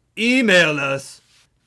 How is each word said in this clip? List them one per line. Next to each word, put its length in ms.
email 640
us 400